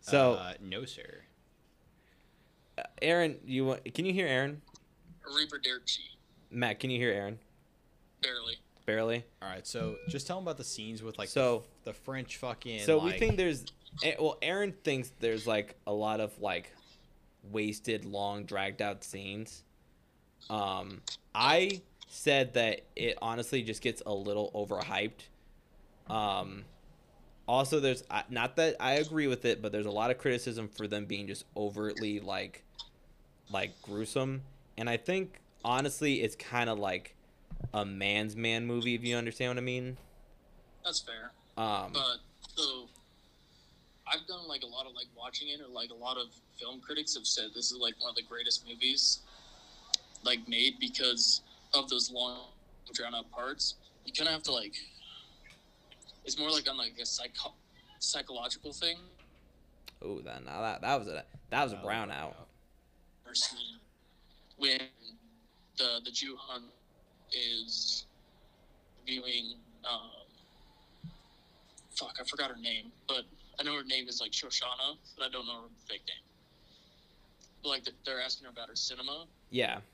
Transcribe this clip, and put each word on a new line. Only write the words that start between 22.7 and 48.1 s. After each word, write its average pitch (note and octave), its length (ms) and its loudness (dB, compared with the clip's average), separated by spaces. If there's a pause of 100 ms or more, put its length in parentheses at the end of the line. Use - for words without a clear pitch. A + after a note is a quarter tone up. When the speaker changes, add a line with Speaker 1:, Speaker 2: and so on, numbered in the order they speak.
Speaker 1:
it A#2 260 2
honestly A#2 400 0
just A2 180 -2
gets A#2 240 0
a G#2 80 -2
little G2+ 420 0
overhyped. G2+ 760 0 (840)
Um, G2 520 0 (840)
also, C3+ 320 4
there's, C3+ 300 2
uh, G#2 180 0
not B2 280 0
that D#3+ 240 6
I C3 140 4
agree D3+ 340 2
with B2 160 0
it, A2+ 180 4
but G#2+ 100 0
there's G#2+ 140 2
a G#2 40 0
lot G#2+ 200 2
of B2+ 80 2
criticism A#2 500 0
for G#2+ 200 -6
them G#2 180 0
being G2+ 220 -2
just G2 160 -8 (100)
overtly, G#2 680 0
like, F#2+ 440 -4 (840)
like, G2 320 0
gruesome. C3 600 0 (340)
And A2+ 120 -2
I A#2+ 80 2
think, F#3 440 0 (240)
honestly, C#3 580 4
it's A2 140 2
kinda A#2+ 380 0
like F#2+ 400 -2 (600)
a G#2 100 4
man's G2+ 520 2
man A#2 300 2
movie, A#2+ 280 2
if A#2 100 -2
you A#2+ 120 2
understand A#2+ 340 0
what B2 80 0
I B2 60 -2
mean. B2+ 320 -2 (880)
Speaker 3:
That's E3+ 160 0
fair. A2+ 320 -12 (240)
Speaker 1:
Um, G#2 360 0
Speaker 3:
But, - 260 0 (380)
so, C3 320 -2 (1160)
I've D#3+ 200 0
done, F3+ 220 -10
like, C#3 140 -6
a B2 40 -12
lot B2+ 200 -10
of, B2+ 80 -16
like, A#2+ 220 -10
watching B2 320 -8
it, D3 120 -8
or, C#3 80 -16
like, B2 220 -8
a A#2+ 40 -14
lot B2+ 220 -4
of A#2+ 120 -6 (300)
film B2 220 -10
critics D3+ 340 -4
have A#2 120 -4
said A2 280 2
this A#2+ 160 0
is, B2+ 80 -4
like, A#2 220 -2
one A#2+ 100 -4